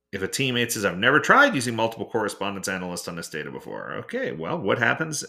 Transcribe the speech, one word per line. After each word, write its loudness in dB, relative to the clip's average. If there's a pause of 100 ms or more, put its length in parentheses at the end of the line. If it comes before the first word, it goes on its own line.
(120)
If -6
a -2
teammate 0
says, -2
"I've 2
never 6
tried 6
using -2
multiple 0
correspondence -2
analysts -4
on -8
this -8
data -6
before." -10
Okay, -6
well, -4
what 2
happens, 2